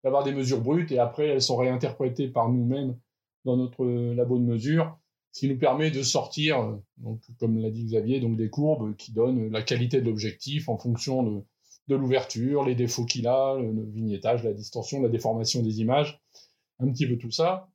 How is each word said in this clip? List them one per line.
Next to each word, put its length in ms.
d'avoir 200
des 80
mesures 280
brutes 320
et 60
après, 280
elles 160
sont 140
réinterprétées 720
par 200
nous-mêmes 480
dans 120
notre 300
labo 520
de 60
mesure, 540
ce 80
qui 80
nous 100
permet 320
de 120
sortir, 580
euh, 220
donc, 220
comme 200
l'a 120
dit 140
Xavier, 360
donc 160
des 140
courbes 460
qui 160
donnent 380
la 120
qualité 380
de 60
l'objectif 640
en 80
fonction 460
de, 200
de 80
l'ouverture, 680
les 100
défauts 300
qu'il 220
a, 280
le, 180
le 180
vignettage, 520
la 100
distorsion, 480
la 80
déformation 540
des 180
images, 400
un 100
petit 160
peu 100
tout 140
ça. 440